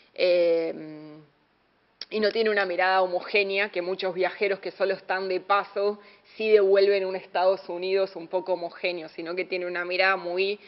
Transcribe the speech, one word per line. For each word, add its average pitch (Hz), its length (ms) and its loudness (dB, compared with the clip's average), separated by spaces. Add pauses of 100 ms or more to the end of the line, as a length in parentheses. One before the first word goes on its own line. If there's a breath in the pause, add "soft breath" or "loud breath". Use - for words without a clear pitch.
(160 loud breath)
Eh, 170 580 2 (1400)
y 214 100 -4
no 208 120 2
tiene 220 180 0
una 202 160 0
mirada 185 380 2
homogénea, 196 680 0
que 180 140 -4
muchos 185 320 -4
viajeros 190 440 -2
que 180 120 -10
solo 196 240 -2
están 190 340 -4
de 185 100 -2
paso 202 600 -2 (360 loud breath)
sí 220 140 -2
devuelven 196 560 6
un 190 100 -4
Estados 185 540 0
Unidos 190 480 -2
un 170 100 -12
poco 180 260 -4
homogéneo, 170 560 -6
sino 165 240 -10
que 180 120 -4
tiene 185 200 -6
una 175 200 -6
mirada 190 320 2
muy 185 500 -4